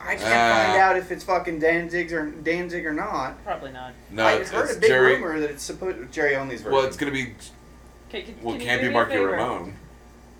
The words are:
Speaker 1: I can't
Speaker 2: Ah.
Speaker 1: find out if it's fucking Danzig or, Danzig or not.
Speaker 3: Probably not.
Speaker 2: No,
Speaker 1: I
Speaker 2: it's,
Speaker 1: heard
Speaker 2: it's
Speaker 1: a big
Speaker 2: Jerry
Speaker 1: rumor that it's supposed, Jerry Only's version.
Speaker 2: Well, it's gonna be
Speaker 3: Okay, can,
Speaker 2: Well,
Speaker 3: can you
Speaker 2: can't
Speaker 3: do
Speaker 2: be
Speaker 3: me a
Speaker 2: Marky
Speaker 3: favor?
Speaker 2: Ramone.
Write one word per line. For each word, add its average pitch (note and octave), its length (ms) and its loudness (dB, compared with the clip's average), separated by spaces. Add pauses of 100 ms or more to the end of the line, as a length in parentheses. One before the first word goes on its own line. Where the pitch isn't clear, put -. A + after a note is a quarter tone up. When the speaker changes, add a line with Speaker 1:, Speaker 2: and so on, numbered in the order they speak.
Speaker 1:
I G3+ 140 -4
can't - 80 -8
Speaker 2:
Ah. A3+ 420 4
Speaker 1:
find G3 160 4
out F#3+ 160 6
if F3 140 -4
it's E3+ 120 -8
fucking E3+ 360 -2
Danzig E3+ 520 0
or, D#3 200 -2
Danzig E3+ 540 -4
or D#3 80 -2
not. D#3+ 520 -4
Speaker 3:
Probably D3+ 260 -8
not. B2+ 220 -14 (160)
Speaker 2:
No, A2 160 0
Speaker 1:
I A2 80 6
Speaker 2:
it's, - 160 -2
Speaker 1:
heard G#3+ 200 0
Speaker 2:
it's - 80 -2
Speaker 1:
a - 20 -10
big - 100 6
Speaker 2:
Jerry B2+ 320 8
Speaker 1:
rumor D#3 180 -4
that D3 120 -2
it's - 120 -12
supposed, - 480 -8
Jerry C#3+ 240 0
Only's C3 260 -6
version. A2 140 -2
Speaker 2:
Well, C3 100 4
it's C3 120 -6
gonna C#3+ 140 -2
be B2+ 220 -6 (760)
Speaker 3:
Okay, G#3+ 140 -10
can, - 180 -16
Speaker 2:
Well, - 140 -6
Speaker 3:
can B2 60 -8
you A#2+ 60 -6
Speaker 2:
can't B2+ 140 0
Speaker 3:
do B2+ 60 0
Speaker 2:
be - 20 0
Speaker 3:
me A2+ 60 -2
a - 20 6
Speaker 2:
Marky - 160 2
Speaker 3:
favor? G2 140 2
Speaker 2:
Ramone. G2+ 480 -4 (640)